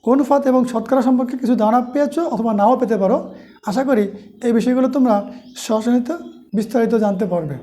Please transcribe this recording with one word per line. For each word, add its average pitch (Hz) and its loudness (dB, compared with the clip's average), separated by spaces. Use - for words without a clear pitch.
অনুপাত 277 2
এবং 254 4
শতকরা 233 0
সম্পর্কে 254 0
কিছু 247 2
ধারণা 220 4
পেয়েছো 285 0
অথবা 226 -2
নাও 214 6
পেতে 226 0
পারো। 196 2
আশা 220 -2
করি 220 2
এই 240 2
বিষয়গুলো 254 2
তোমরা 247 4
ষষ্ঠ 220 -2
শ্রেণীতে 247 0
বিস্তারিত 226 -2
জানতে 202 0
পারবে 160 -4